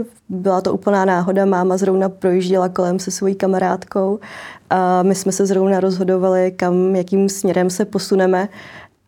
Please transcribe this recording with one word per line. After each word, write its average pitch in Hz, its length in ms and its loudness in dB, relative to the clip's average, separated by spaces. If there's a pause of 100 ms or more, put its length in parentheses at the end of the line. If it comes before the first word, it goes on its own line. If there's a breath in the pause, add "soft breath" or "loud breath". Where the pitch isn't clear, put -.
(280)
Byla 185 320 0
to 190 140 -2
úplná 196 300 0
náhoda. 190 400 2
Máma 185 320 2
zrovna 190 320 0
projížděla 185 600 0
kolem 180 300 -2
se 185 120 -6
svojí 196 240 -2
kamarádkou. 190 840 -2 (520 loud breath)
A 185 320 2
my 190 120 4
jsme 190 180 -2
se 196 140 0
zrovna 190 340 2
rozhodovali, 185 720 2
kam, 185 460 0
jakým 190 320 2
směrem 185 420 0
se 196 140 -2
posuneme. 190 640 0 (600 loud breath)